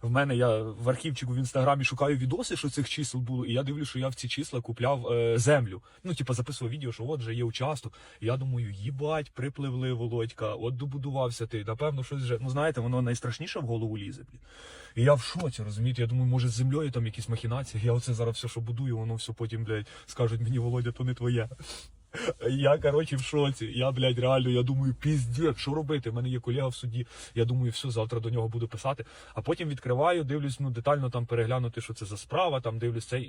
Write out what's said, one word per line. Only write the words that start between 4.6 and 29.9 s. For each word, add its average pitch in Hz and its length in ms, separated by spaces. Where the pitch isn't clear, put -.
купляв, 120 520
е, 117 260
землю. 123 440
Ну, 180 100
типу, 131 200
записував 120 380
відео, 131 200
що 113 140
от 151 140
вже 113 140
є 120 100
участок. 127 480
І 107 60
я 127 100
думаю: 123 340
«Їбать, 143 600
припливли, 131 640
Володька, 117 600
от 117 220
добудувався 131 680
ти, 107 180
напевно, 131 400
щось 139 180
вже». 120 180
Ну, 131 100
знаєте, 143 300
воно 123 220
найстрашніше 123 580
в 143 60
голову 110 320
лізе, 101 320
блін. - 100
І 117 80
я 143 120
в 127 60
шоці, 151 420
розумієте? 117 400
Я 113 60
думаю, 127 180
може, 123 220
з 117 40
землею 135 380
там 120 160
якісь 110 220
махінації, 117 560
я 117 80
оце 120 220
зараз 113 220
все, 120 120
що 117 120
будую, 120 380
воно 113 160
все 113 180
потім, 113 320
блядь, 107 220
скажуть 113 340
мені: 120 180
«Володя, 120 340
то 123 120
не 123 100
твоє». 120 340
Я, 139 280
коротше, 147 380
в 131 60
шоці. 139 440
Я, 123 240
блядь, 127 280
реально, 127 320
я 123 120
думаю: 131 320
«Піздець, 147 640
що 139 180
робити?» 147 360
В 110 40
мене 123 140
є 127 120
колега 131 280
в 123 60
суді. 120 320
Я 117 100
думаю: 123 280
«Все, 135 180
завтра 113 300
до 113 100
нього 113 180
буду 117 200
писати». 135 360
А - 80
потім 170 260
відкриваю, 143 560